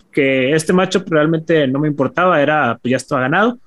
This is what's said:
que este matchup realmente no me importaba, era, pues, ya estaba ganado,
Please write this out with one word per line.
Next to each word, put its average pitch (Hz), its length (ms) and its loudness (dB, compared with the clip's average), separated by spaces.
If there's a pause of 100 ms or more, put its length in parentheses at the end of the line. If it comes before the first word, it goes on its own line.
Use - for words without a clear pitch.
(120)
que 135 420 0
este 160 200 0
matchup 185 360 0
realmente 160 580 0
no 131 120 -2
me 151 80 -2
importaba, 147 540 0
era, 139 400 0
pues, 120 100 -4
ya 127 60 0
estaba 131 240 -4
ganado, 196 460 0